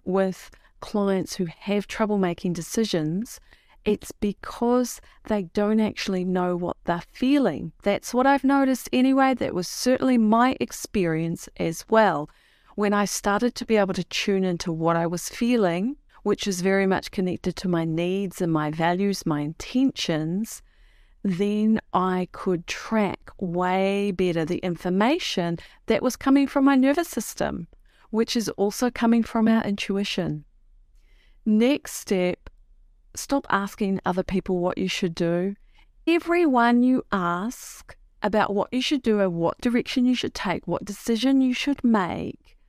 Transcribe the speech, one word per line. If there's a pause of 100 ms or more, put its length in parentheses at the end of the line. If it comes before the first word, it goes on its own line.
with (300)
clients
who
have
trouble
making
decisions, (460)
it's
because (240)
they
don't
actually
know
what
they're (100)
feeling. (100)
That's
what
I've
noticed
anyway.
That
was
certainly
my
experience
as
well. (440)
When
I
started
to
be
able
to
tune
into
what
I
was
feeling, (260)
which
is
very
much
connected
to
my
needs
and
my
values,
my
intentions, (640)
then (120)
I
could
track (100)
way
better
the
information (280)
that
was
coming
from
my
nervous
system, (440)
which
is
also
coming
from
our
intuition. (1000)
Next
step, (640)
stop
asking
other
people
what
you
should
do. (500)
Everyone
you
ask (260)
about
what
you
should
do
or
what
direction
you
should
take,
what
decision
you
should
make, (120)